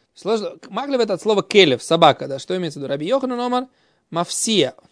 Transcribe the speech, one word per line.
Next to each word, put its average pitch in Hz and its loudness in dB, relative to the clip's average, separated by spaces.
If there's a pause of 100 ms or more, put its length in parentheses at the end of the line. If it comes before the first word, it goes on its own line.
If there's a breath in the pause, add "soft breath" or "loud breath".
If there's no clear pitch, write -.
(140)
Сложно. 208 -4 (120)
Махлев 262 -4
это 202 0
от - -4
слова 208 2
келев, 156 4
собака, 160 4
да? 135 -8
Что 185 -6
имеется 170 -6
в 143 -10
виду? 131 -8
Раби 143 -6
Йоханан 254 -2
омар 247 -2 (400)
мафсия. 170 -2 (180)